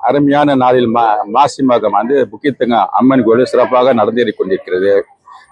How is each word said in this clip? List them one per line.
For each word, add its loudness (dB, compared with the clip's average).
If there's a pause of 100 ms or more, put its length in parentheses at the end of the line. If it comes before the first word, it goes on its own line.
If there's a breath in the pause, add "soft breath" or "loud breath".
அருமையான 0
நாளில் 2
மா-, 0
மாசி -2
மாதம் 0
வந்து -2
புக்கித்தங்க -2
அம்மன் 2
கோயில் 2
சிறப்பாக 0
நடந்தேறிக் -2
கொண்டிருக்கிறது. -2 (460 loud breath)